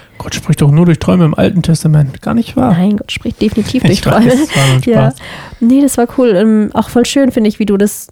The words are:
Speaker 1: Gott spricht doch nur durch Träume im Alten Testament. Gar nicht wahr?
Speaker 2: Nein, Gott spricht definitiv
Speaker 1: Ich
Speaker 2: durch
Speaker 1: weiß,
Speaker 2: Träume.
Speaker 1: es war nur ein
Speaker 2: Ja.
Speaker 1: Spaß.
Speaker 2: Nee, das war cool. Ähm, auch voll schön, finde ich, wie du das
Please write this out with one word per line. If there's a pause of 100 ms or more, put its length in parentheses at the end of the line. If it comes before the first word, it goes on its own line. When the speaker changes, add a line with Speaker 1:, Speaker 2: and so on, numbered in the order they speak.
(180)
Speaker 1:
Gott
spricht
doch
nur
durch
Träume
im
Alten
Testament.
Gar
nicht
wahr?
Speaker 2:
Nein,
Gott
spricht
definitiv
Speaker 1:
Ich
Speaker 2:
durch
Speaker 1:
weiß,
Speaker 2:
Träume.
Speaker 1:
es
war
nur
ein
Speaker 2:
Ja.
Speaker 1:
Spaß. (460)
Speaker 2:
Nee,
das
war (100)
cool.
Ähm,
auch
voll
schön,
finde
ich,
wie
du
das